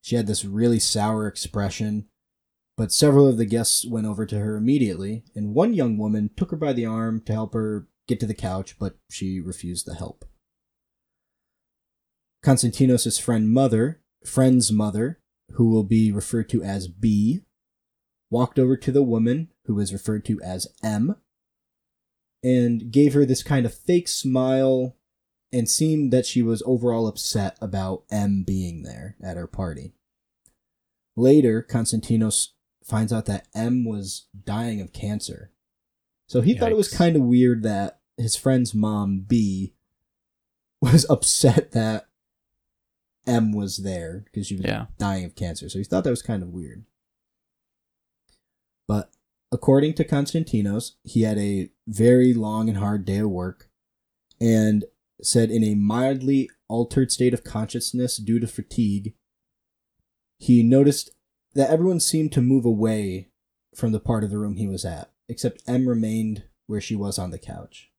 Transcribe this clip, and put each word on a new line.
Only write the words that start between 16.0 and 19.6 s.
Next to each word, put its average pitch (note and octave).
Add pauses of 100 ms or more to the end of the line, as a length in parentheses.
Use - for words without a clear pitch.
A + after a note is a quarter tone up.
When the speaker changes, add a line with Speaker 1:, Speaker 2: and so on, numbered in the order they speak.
Speaker 1:
referred G#2+
to A2+
as G2
B, G#2+ (880)
walked A#2+
over C3
to C3
the C#3
woman, A#2+ (160)